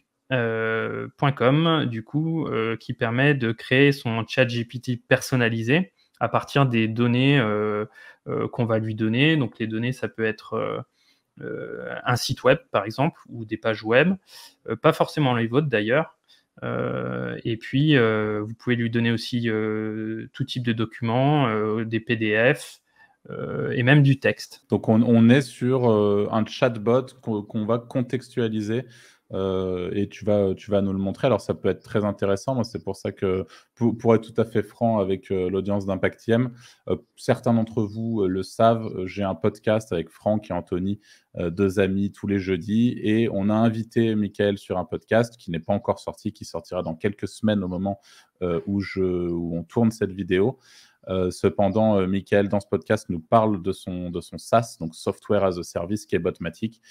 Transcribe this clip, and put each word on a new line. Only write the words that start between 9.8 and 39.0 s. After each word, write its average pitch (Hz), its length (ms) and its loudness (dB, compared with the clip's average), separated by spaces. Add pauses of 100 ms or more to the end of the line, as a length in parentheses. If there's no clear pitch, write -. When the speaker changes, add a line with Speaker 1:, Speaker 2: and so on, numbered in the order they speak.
Speaker 1:
ça 117 160 -6
peut 113 160 -6
être, 110 300 -6
euh, 107 260 -4 (640)
euh, 120 540 -10 (100)
un 123 100 0
site - 280 -6
web, 127 160 4 (120)
par 101 140 0
exemple, 131 420 -2
ou 117 160 -14
des 110 140 -8
pages 110 260 -4
web, 131 300 4 (560)
euh, 117 80 -2
pas 156 160 4
forcément 151 420 0
les 117 120 0
vôtres 139 200 2
d'ailleurs. 117 500 0 (460)
Euh, 123 800 -6
et 113 140 -4
puis, 147 400 2
euh, 107 440 2
vous 110 120 -8
pouvez 120 240 -2
lui 117 120 -2
donner 117 220 2
aussi, 117 380 -2
euh, 110 840 -4
tout - 140 -6
type 127 180 -8
de 120 80 0
documents, 120 760 0
euh, 110 360 0
des 110 160 -2
P 117 160 -2
D 110 400 2
F, - 240 -18 (500)
euh, - 420 -6
et 127 120 0
même 143 180 8
du 139 160 6
texte. - 520 -2
Speaker 2:
Donc 101 180 0
on, 110 140 6
on 117 260 6
est 131 140 8
sur, 123 500 0
euh, 104 400 4
un 110 140 0
chatbot 120 600 0 (140)
qu'on, 107 200 -4
qu'on 107 240 -6
va 117 140 0
contextualiser, 120 1080 -4 (480)
euh, 92 600 -2
et 101 160 -2
tu - 160 -12
vas, 101 300 4
tu - 160 -16
vas 101 100 4
nous 98 100 0
le 95 80 -2
montrer. 98 280 -2
Alors 107 120 4
ça - 140 -4
peut 95 160 -2
être 92 140 -2
très 107 200 -2
intéressant. 101 500 -2
Moi, 120 120 -2
c'est 107 180 -12
pour 95 140 -8
ça 104 160 -6
que, 92 320 -2 (300)
pour, 117 220 0
pour 117 160 6
être 110 160 2
tout - 120 -2
à - 20 4
fait 107 180 0
franc 113 380 -2
avec, 95 320 -2
euh, 92 180 0
l'audience 95 360 -2
d'Impact 92 420 -2
I 113 40 2
M, 127 220 2 (360)
euh, 92 80 0 (180)
certains - 380 0
d'entre 113 280 0
vous, 110 420 -2
euh, 95 40 0
le 92 160 -2
savent, 113 500 2
euh, 92 140 -6